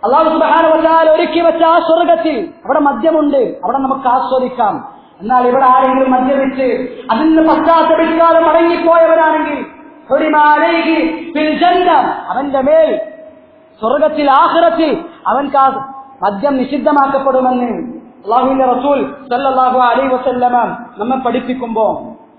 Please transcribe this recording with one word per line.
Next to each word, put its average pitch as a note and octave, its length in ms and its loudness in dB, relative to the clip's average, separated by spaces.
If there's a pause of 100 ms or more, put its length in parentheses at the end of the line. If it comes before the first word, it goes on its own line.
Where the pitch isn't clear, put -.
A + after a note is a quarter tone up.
അല്ലാഹു D#4+ 200 2
സുബ്ഹാനഹു D#4+ 540 2
വ D#4+ 40 -2
തആല D#4+ 280 2
ഒരുക്കി D#4+ 300 0
വെച്ച E4 240 2
ആ E4 160 4
സ്വർഗ്ഗത്തിൽ E4 720 0 (160)
അവിടെ D4 140 0
മദ്യമുണ്ട്, D4 580 0
അവിടെ A#3 400 -4
നമുക്ക് C4 300 -4
ആസ്വദിക്കാം. B3 800 -2 (340)
എന്നാൽ B3 260 0
ഇവിടെ C4 180 2
ആരെങ്കിലും C4 460 2
മദ്യപിച്ച് C4 800 -2 (220)
അതിൽ C4 120 -2
നിന്ന് D#4+ 180 4
പശ്ചാത്തപിക്കാതെ D#4+ 960 2
മടങ്ങിപ്പോയവരാണെങ്കിൽ, D#4+ 1300 2 (440)
ഹുരിമ D#4 280 0
അലൈഹി D#4+ 1000 0
ഫിൽ D#4 220 -2
ജന്ന, F4 320 2 (380)
അവന്റെ C4+ 320 -4
മേൽ D#4 400 2 (760)
സ്വർഗ്ഗത്തിൽ, C#4+ 520 0
ആഖിറത്തിൽ D#4+ 720 2 (220)
അവൻക്ക് C#4 300 -2
ആ C4+ 360 0 (300)
മദ്യം G#3 340 -2
നിഷിദ്ധമാക്കപ്പെടുമെന്ന് C4 1400 -2 (220)
അല്ലാഹുവിന്റെ C4 420 0
റസൂൽ B3+ 480 -2 (180)
സല്ലല്ലാഹു B3+ 480 0
അലൈഹി C4 280 0
വസല്ലമ B3 680 -2 (200)
നമ്മെ B3 200 -4
പഠിപ്പിക്കുമ്പോ A#3 960 -4 (280)